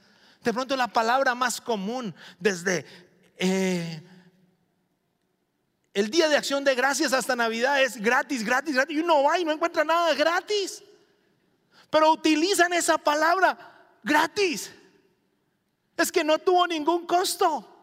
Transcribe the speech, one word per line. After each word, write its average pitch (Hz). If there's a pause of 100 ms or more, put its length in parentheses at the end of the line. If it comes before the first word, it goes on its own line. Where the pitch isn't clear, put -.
(440)
De 233
pronto 262
la 254
palabra 247
más 247
común 220 (260)
desde, 180 (520)
eh, 180 (1900)
el 214
Día 320
de 294
Acción 277
de 269
Gracias 262
hasta 254
Navidad 240
es 254
gratis, 247
gratis, 262
gratis. 285
Y 302
uno 320
va 320
y 349
no 302
encuentra 330
nada 330
gratis. 359 (1040)
Pero 311
utilizan 330
esa 330
palabra 311 (460)
gratis. 320 (1300)
Es 320
que 330
no 311
tuvo 359
ningún 339
costo. 349 (160)